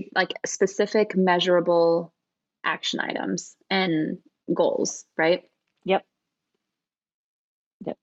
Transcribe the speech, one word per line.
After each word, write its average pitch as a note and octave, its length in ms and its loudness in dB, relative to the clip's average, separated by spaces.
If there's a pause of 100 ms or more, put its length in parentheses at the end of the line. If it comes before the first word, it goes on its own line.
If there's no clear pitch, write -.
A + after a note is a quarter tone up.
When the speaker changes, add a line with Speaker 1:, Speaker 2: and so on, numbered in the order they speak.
(140)
Speaker 1:
like, F#3 180 -2 (140)
specific G#3 680 0
measurable F3 960 2 (520)
action - 360 -4
items, - 560 -6 (140)
and F3+ 480 -2 (360)
goals, - 500 -2 (120)
right? E3 280 0 (400)
Speaker 2:
Yep. F#3+ 200 0 (1800)
Yep. - 160 -8